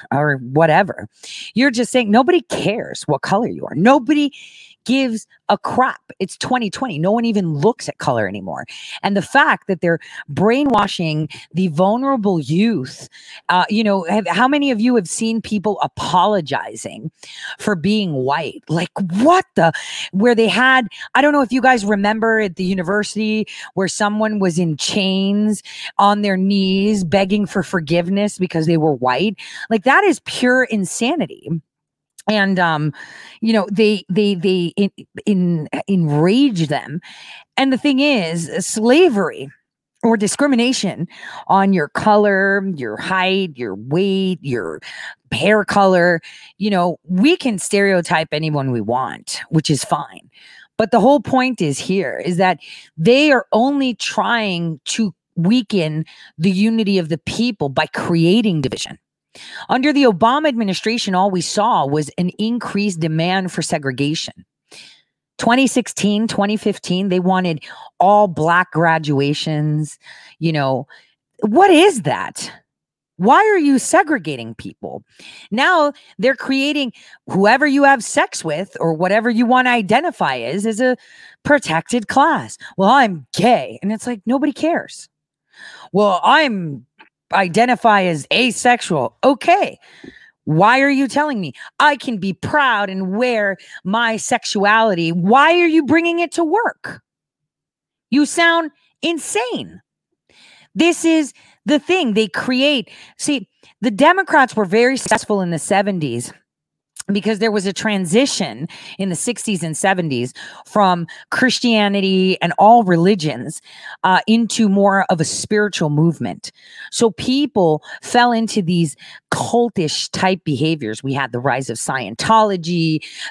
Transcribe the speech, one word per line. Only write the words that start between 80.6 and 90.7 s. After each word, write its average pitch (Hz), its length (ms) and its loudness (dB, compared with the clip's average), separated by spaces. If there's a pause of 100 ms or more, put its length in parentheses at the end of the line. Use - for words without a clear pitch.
as 220 160 -4
a 254 160 2 (460)
protected 233 640 0
class. 262 480 2 (220)
"Well, 190 100 4
I'm 214 460 2
gay." 165 480 2
And 202 100 -4
it's 220 140 -10
like, 240 180 -8
nobody 269 300 -2
cares. - 560 -4 (840)
"Well, 190 300 2
I'm 214 640 2 (460)
identify 202 720 2
as 160 280 -2
asexual." 220 920 0
Okay. 285 540 2 (640)
Why 202 360 4